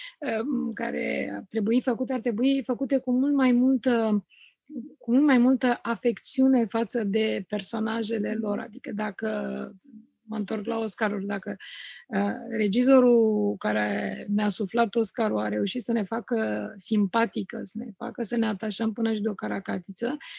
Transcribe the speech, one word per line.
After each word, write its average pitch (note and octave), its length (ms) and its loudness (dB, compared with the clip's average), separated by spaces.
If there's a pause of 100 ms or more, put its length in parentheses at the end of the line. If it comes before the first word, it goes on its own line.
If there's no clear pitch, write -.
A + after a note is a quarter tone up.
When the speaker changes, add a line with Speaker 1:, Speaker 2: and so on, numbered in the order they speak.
(420)
Speaker 1:
um, A#3 300 -2
care - 640 -4
ar G3+ 140 -10
trebui A3+ 320 2
făcute, A#3+ 320 -2
ar B3+ 60 -2
trebui B3+ 440 0
făcute C4 340 -2
cu C4 140 -4
mult C4+ 220 2
mai C4 180 4
multă, A#3+ 760 2 (720)
cu - 140 -6
mult C#4 140 6
mai C4+ 120 8
multă B3 440 4
afecțiune A#3+ 840 2
față A#3 380 -2
de G#3+ 440 0
personajele G#3+ 840 -2
Speaker 2:
Mhm. A3 80 -2
Speaker 1:
lor. G#3 200 -2
Adică - 340 -12
dacă G#3+ 360 -4 (920)
mă G#3+ 160 -8
întorc G#3 280 -4
la A3+ 140 -2
Oscaruri, G#3 460 -4
dacă, G3+ 300 -6 (520)
uh, G#3+ 500 -4
regizorul A3 1000 6
care G3+ 720 -2
ne-a G#3 200 2
suflat A3 460 0
Oscarul G#3+ 440 0
a G#3+ 80 -2
reușit G#3 360 -2
să - 80 -2
ne A3+ 120 2
facă G#3+ 720 -2
simpatică, G#3+ 880 0
să G3 140 -12
ne G#3+ 200 -8
facă A3 260 -8
să G#3+ 120 -4
ne A3+ 100 0
atașăm G#3+ 480 -4
până A3+ 200 -2
și G#3+ 80 -2
de G#3+ 80 -2
o G#3 40 -2
caracatiță, G#3 840 -6 (220)